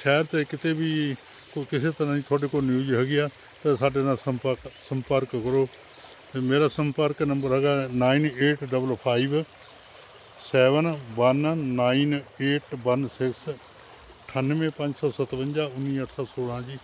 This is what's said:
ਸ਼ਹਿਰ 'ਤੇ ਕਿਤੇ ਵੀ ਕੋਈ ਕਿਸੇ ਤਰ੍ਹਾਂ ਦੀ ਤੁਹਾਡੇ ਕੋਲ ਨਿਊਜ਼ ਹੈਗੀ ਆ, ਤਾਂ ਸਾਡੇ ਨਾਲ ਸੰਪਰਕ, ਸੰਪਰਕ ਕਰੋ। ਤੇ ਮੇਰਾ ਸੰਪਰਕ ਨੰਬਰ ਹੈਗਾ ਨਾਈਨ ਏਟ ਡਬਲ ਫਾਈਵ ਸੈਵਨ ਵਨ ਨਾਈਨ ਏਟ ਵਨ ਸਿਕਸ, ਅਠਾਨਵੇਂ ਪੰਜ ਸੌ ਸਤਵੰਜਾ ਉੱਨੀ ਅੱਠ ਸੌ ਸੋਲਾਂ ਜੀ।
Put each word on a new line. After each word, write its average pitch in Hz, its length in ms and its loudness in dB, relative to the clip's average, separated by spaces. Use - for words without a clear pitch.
ਸ਼ਹਿਰ 143 220 4
'ਤੇ 156 200 -2
ਕਿਤੇ 160 300 -4
ਵੀ 156 420 -2
ਕੋਈ 143 120 -6
ਕਿਸੇ 147 260 -2
ਤਰ੍ਹਾਂ 147 240 -2
ਦੀ 143 60 0
ਤੁਹਾਡੇ 143 260 0
ਕੋਲ 143 160 -2
ਨਿਊਜ਼ 131 300 0
ਹੈਗੀ 131 240 2
ਆ, 147 120 0
ਤਾਂ 143 140 2
ਸਾਡੇ 135 220 2
ਨਾਲ 135 180 2
ਸੰਪਰਕ, 131 540 -4
ਸੰਪਰਕ 131 400 -2
ਕਰੋ। 127 380 0
ਤੇ 131 60 -4
ਮੇਰਾ 135 280 4
ਸੰਪਰਕ 147 540 -2
ਨੰਬਰ 139 340 0
ਹੈਗਾ 139 380 2
ਨਾਈਨ 127 320 4
ਏਟ 143 380 0
ਡਬਲ 131 320 -2
ਫਾਈਵ 135 480 0
ਸੈਵਨ 143 580 4
ਵਨ 139 420 2
ਨਾਈਨ 135 640 2
ਏਟ 143 340 -2
ਵਨ 123 320 0
ਸਿਕਸ, 127 420 -6
ਅਠਾਨਵੇਂ - 1200 -6
ਪੰਜ 147 320 -4
ਸੌ 143 100 0
ਸਤਵੰਜਾ 143 540 -4
ਉੱਨੀ 135 360 -4
ਅੱਠ 123 160 -8
ਸੌ 135 80 -6
ਸੋਲਾਂ 123 360 -8
ਜੀ। 131 220 -14